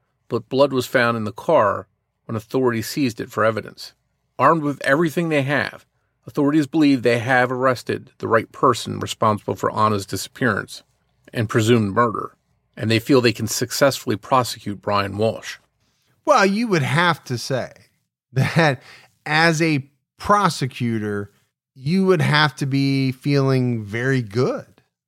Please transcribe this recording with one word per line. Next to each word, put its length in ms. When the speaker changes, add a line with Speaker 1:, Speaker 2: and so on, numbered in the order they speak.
Speaker 1:
but 200
blood 240
was 140
found 300
in 80
the 80
car 560
when 100
authorities 500
seized 340
it 120
for 120
evidence. 480
Armed 240
with 200
everything 460
they 140
have, 420
authorities 400
believe 360
they 160
have 340
arrested 640
the 80
right 240
person 480
responsible 560
for 160
Anna's 360
disappearance 760
and 160
presumed 460
murder, 400
and 140
they 80
feel 220
they 120
can 140
successfully 720
prosecute 640
Brian 380
Walsh. 400
Speaker 2:
Well, 220
you 220
would 140
have 420
to 140
say 340
that 500
as 340
a 280
prosecutor, 1120
you 320
would 160
have 340
to 100
be 460
feeling 720
very 380
good 440